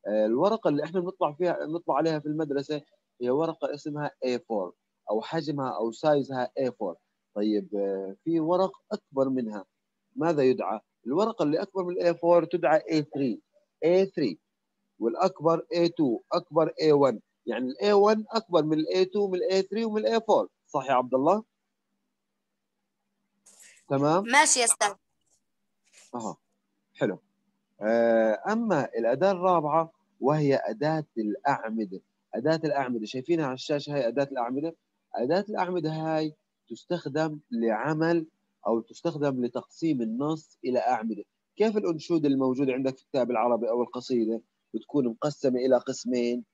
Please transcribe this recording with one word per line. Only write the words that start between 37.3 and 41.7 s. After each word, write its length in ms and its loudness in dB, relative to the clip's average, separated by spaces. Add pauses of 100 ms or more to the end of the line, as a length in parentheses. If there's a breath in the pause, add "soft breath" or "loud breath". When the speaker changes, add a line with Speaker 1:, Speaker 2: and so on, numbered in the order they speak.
Speaker 1:
لعمل 760 0 (400)
أو 140 2
تستخدم 640 -4
لتقسيم 580 -4
النص 600 -4
إلى 140 0
أعمدة. 460 -2 (320)
كيف 200 2